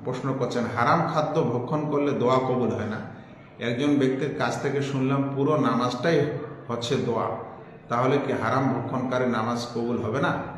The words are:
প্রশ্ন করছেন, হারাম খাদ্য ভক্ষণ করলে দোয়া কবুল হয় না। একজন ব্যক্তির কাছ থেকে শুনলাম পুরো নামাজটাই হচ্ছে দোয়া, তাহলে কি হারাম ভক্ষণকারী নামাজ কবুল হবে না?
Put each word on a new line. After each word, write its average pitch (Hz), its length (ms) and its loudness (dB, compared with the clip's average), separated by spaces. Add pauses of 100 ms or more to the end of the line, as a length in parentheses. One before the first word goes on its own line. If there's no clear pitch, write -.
প্রশ্ন 131 340 -2
করছেন, 120 260 0 (120)
হারাম 156 380 4
খাদ্য 151 280 2
ভক্ষণ 131 480 -2
করলে 143 220 2
দোয়া 123 240 4
কবুল 120 380 2
হয় 107 100 -2
না। 107 120 -4 (720)
একজন 135 300 2
ব্যক্তির 131 420 2
কাছ 120 240 -2
থেকে 139 200 0
শুনলাম 135 540 0
পুরো 147 200 2
নামাজটাই 139 720 2 (420)
হচ্ছে 120 280 -2
দোয়া, 110 300 0 (640)
তাহলে 131 380 2
কি 127 60 0
হারাম 117 400 2
ভক্ষণকারী 123 540 0
নামাজ 117 480 0
কবুল 117 280 0
হবে 117 180 0
না? 165 120 2 (260)